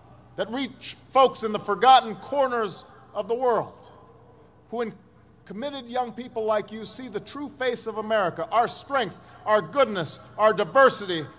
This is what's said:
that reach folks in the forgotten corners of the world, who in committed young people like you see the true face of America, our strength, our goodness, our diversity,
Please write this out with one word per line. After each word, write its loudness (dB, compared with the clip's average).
that -6
reach -8
folks 4
in -2
the -2
forgotten 6
corners -2
of -6
the -2
world, -2
who -4
in -6
committed -10
young -4
people -8
like -2
you -12
see -10
the -8
true -12
face -4
of -8
America, -2
our 2
strength, -4
our 4
goodness, 0
our 6
diversity, 4